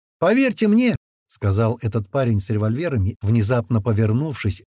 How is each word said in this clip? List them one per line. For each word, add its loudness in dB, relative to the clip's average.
Поверьте 2
мне, — 2
сказал 0
этот -4
парень 0
с -6
револьверами, -2
внезапно 0
повернувшись -2